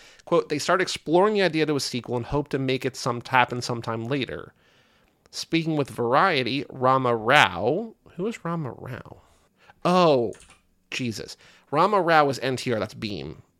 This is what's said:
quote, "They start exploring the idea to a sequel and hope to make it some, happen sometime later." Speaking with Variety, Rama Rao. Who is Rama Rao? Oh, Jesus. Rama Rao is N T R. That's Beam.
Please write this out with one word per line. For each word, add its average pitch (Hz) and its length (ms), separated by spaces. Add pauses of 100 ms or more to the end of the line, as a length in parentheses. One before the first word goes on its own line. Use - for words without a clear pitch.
(240)
quote, - 260
"They 147 100
start 180 200
exploring 180 540
the 202 80
idea 156 240
to 151 80
a 135 60
sequel 120 360
and 117 100
hope 143 240
to 135 100
make 131 240
it 127 120
some, 120 320
happen 127 340
sometime 113 420
later." 127 480 (800)
Speaking 165 440
with 143 160
Variety, 131 800
Rama 131 480
Rao. 123 800 (200)
Who 180 140
is - 160
Rama 165 320
Rao? - 400 (680)
Oh, 160 480 (600)
Jesus. - 440 (360)
Rama 190 280
Rao 160 280
is 127 100
N 131 160
T 123 180
R. 110 60
That's - 160
Beam. 90 480 (180)